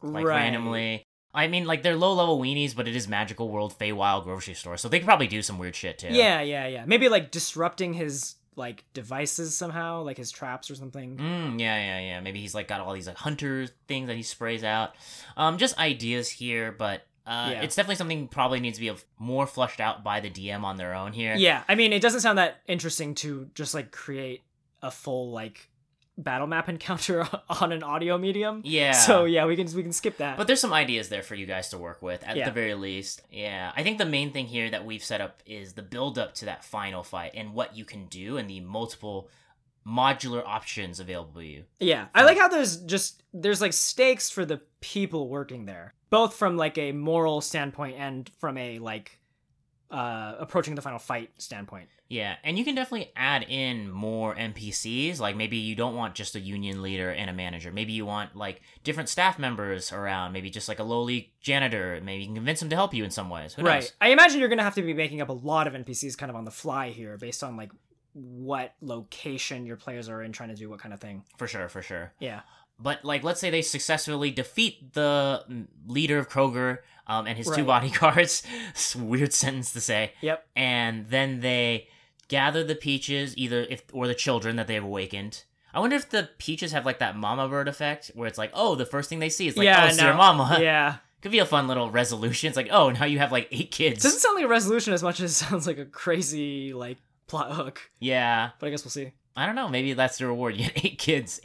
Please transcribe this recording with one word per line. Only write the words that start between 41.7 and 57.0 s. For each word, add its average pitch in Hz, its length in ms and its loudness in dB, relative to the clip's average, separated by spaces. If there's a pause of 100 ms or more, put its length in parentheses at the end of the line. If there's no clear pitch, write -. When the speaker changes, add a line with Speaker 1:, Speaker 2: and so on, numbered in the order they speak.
Speaker 2:
Yeah, 156 240 2 (100)
I 214 60 12
Speaker 1:
Hmm. 262 60 10
Speaker 2:
like 349 100 10
how 381 100 8
there's 269 300 2
just, 180 440 -4 (120)
there's, 190 260 0
like, 196 140 2
stakes - 560 4
for 185 160 -2
the 151 160 -4 (180)
people 165 480 -2
working 127 380 -8
there, 92 300 -16 (140)
both 220 240 6
from, 185 220 2
like, 156 220 0
a 147 160 -2
moral 156 480 2
standpoint 143 560 -4
and 135 320 -8 (100)
from 139 180 -4
a, 120 220 -8
like, 110 400 -10 (720)
uh, 117 480 -6
approaching 156 360 -2
the 143 60 -8
final 131 180 -8
fight 117 380 -6
standpoint. 98 520 -14 (180)
Speaker 1:
Yeah, 107 360 -4
and - 140 -2
you 233 80 -2
can 285 100 -2
definitely 247 400 -6
add 135 340 0
in 127 400 -4
more 110 460 -4
N 110 180 -6
P 107 180 -10
Cs. 135 480 -4
Like, 104 160 -2
maybe 110 220 -4
you 110 180 -4
don't 117 200 -2
want 113 200 -6
just - 200 -10
a 107 40 -8
union 98 440 -6
leader 95 280 -4